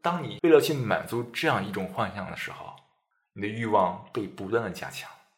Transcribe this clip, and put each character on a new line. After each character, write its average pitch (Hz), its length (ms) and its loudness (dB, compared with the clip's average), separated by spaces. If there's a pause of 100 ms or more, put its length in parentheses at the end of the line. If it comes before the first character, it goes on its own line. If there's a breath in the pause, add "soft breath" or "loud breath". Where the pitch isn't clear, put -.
当 175 220 -2
你 117 200 -10
为 175 60 6
了 151 120 12
去 156 120 0
满 107 340 0
足 120 160 -4
这 - 240 -4
样 110 180 2
一 98 60 -6
种 95 200 -4
幻 101 240 -2
象 95 140 -8
的 80 80 -12
时 - 140 -10
候， - 240 -14 (580)
你 95 80 -10
的 101 60 -2
欲 113 180 -4
望 95 480 2
被 104 140 -4
不 95 220 -10
断 117 140 2
的 104 60 -4
加 - 200 -10
强。 - 220 -14 (260)